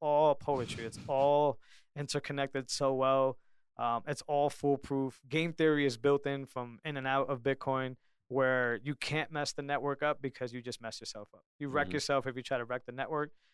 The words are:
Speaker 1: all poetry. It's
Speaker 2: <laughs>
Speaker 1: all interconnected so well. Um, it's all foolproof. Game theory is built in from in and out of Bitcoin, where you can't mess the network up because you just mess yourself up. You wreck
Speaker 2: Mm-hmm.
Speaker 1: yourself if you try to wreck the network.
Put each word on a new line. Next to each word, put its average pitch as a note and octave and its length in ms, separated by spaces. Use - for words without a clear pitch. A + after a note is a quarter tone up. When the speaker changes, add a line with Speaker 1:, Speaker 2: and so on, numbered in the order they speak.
Speaker 1:
all D3 340
poetry. B2 500
It's A2 180
Speaker 2:
<laughs> - 60
Speaker 1:
all C#3+ 500
interconnected C#3 760
so C3+ 240
well. C3 440
Um, A#2 280
it's D3 200
all C#3+ 240
foolproof. C#3 760
Game D#3+ 240
theory D3+ 340
is A#2+ 100
built C#3 300
in C#3 200
from A#2+ 380
in C#3+ 120
and C3 100
out C3+ 240
of B2+ 120
Bitcoin, C3 540
where B2+ 540
you C#3 120
can't - 380
mess D3 200
the C#3+ 100
network C#3 400
up D3+ 180
because B2+ 320
you B2 80
just A#2 220
mess A2 180
yourself G#2+ 340
up. - 100
You D3 100
wreck C#3+ 180
Speaker 2:
Mm-hmm. C#3+ 80
Speaker 1:
yourself C#3 320
if B2 100
you B2+ 60
try C3 160
to A#2+ 60
wreck B2 220
the B2 60
network. D3 380